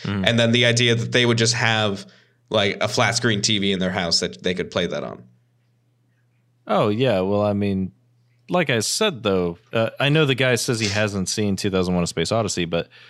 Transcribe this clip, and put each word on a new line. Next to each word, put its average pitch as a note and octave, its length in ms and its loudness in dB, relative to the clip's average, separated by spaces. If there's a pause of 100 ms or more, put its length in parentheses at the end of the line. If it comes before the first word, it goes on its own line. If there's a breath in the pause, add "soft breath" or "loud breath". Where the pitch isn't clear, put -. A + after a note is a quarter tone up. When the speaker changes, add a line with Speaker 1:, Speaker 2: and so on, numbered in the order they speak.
Speaker 1:
Mm-hmm. G2 220 -4
Speaker 2:
And A#2 140 2
then A#2 120 4
the A#2+ 140 4
idea A#2+ 280 4
that A#2+ 200 -2
they B2 120 4
would A#2 120 2
just A2+ 160 2
have, A2 520 0 (440 soft breath)
like, G2+ 320 0
a G#2+ 80 0
flat A2 260 0
screen G#2+ 260 0
T G#2+ 160 0
V G2 140 0
in F#2+ 80 -2
their F#2 120 -2
house F2+ 280 0
that - 240 -6
they F2+ 100 -2
could F2+ 180 -6
play F2+ 160 -2
that C#2+ 180 -6
on. G1+ 180 -14 (1500)
Speaker 1:
Oh, D#3+ 180 2
yeah. A2 320 2
Well, G2+ 200 2
I G#2 120 2
mean, G2 380 -2 (580)
like F3 200 0
I A#2+ 100 2
said, D#3 440 -2
though, F2+ 340 0 (160)
uh, A2+ 160 0 (100)
I C#3 100 2
know D#3 160 4
the C3+ 100 0
guy B2+ 200 2
says A2+ 240 -2
he A2 100 0
hasn't G2+ 400 -2
seen G2+ 260 -2
two G2+ 140 -4
thousand F#2 260 0
one: F2 80 2
A E2 40 -2
Space E2 240 -4
Odyssey, G#2 340 -2
but E2+ 220 -4 (220 loud breath)